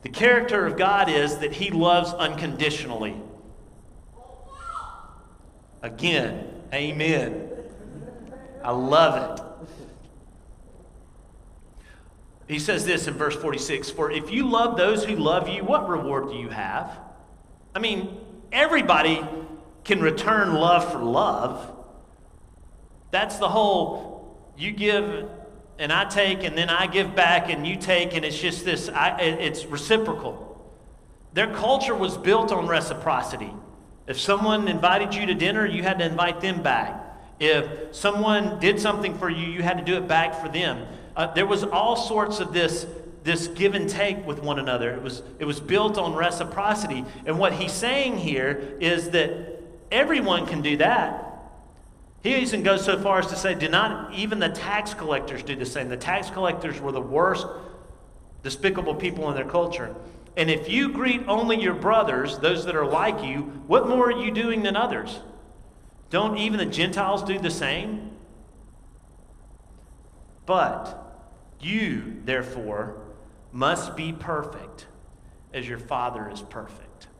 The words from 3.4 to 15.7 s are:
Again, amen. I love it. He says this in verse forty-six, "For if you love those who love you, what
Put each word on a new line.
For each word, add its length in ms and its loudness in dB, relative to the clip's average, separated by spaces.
Again, 640 0
amen. 800 0
I 60 -4
love 680 4
it. 60 -12
He 100 -4
says 280 0
this 200 0
in 80 -6
verse 220 0
forty-six, 540 -4
"For 200 -2
if 220 -4
you 160 2
love 300 4
those 260 4
who 120 -2
love 340 2
you, 140 -4
what 220 2